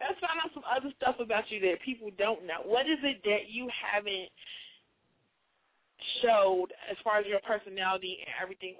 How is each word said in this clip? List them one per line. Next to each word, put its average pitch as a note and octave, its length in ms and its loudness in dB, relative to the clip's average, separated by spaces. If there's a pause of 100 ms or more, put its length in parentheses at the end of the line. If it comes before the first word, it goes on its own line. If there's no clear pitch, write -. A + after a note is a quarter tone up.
Let's D#4+ 200 -4
find E4 220 0
out D#4+ 120 -4
some D4 100 -12
other B3+ 260 0 (100)
stuff C4 200 2
about A3 300 0
you G#3+ 100 -6
that F#3 240 2
people A#3 340 -6
don't G3 280 2
know. E3 180 -4
What A#3+ 220 4
is D#4 160 2
it C#4 220 0
that G#3 260 2
you B3 180 -6 (240)
haven't G3+ 380 -2 (1900)
showed F#3+ 460 6 (220)
as G3 140 -4
far G#3+ 140 4
as G#3 80 2
your G3+ 140 0
personality F#3+ 800 -2
and E3+ 80 -10 (140)
everything F#3 380 -10